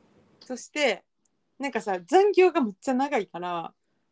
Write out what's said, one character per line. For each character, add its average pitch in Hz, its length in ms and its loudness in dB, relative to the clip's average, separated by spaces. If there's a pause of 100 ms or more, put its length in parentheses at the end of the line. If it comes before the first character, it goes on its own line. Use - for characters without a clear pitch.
(400)
そ - 180 -12
し - 120 -18
て、 269 320 -2 (560)
な 269 120 -6
ん - 20 -8
か - 80 -4
さ、 190 180 -2
残 370 340 4
業 359 200 6
が 339 80 0
む 214 120 0
っ - 60 -20
ち - 120 -6
ゃ 254 40 0
長 277 220 -2
い 202 100 -2
か - 120 -14
ら、 175 340 -8 (400)